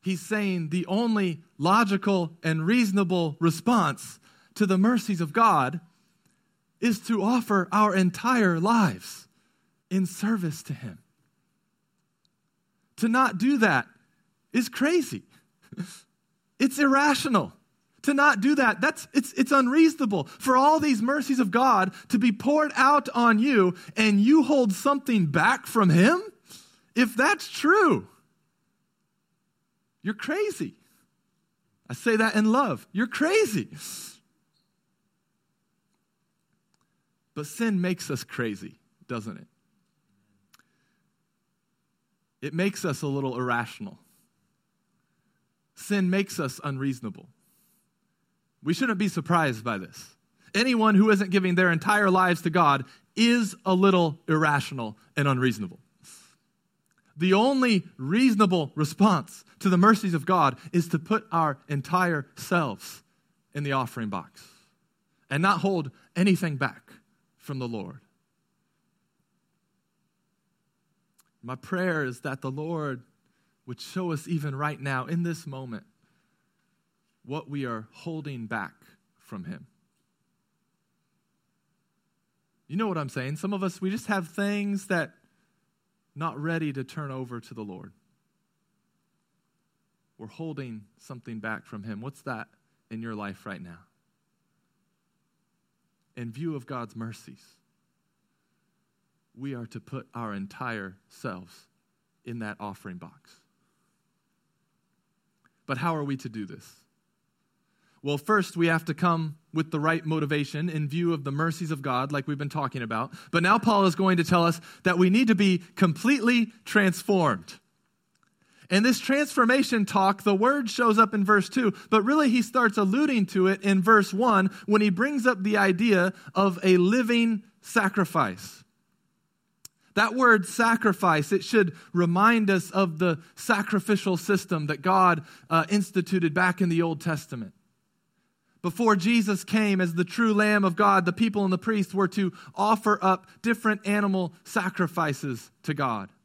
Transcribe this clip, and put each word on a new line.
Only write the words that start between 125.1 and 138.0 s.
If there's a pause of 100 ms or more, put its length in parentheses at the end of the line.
up
the
idea (220)
of
a
living (160)
sacrifice. (1300)
That
word
sacrifice,
it
should (160)
remind
us
of
the (160)
sacrificial
system
that
God, (260)
uh,
instituted
back
in
the
Old
Testament. (1120)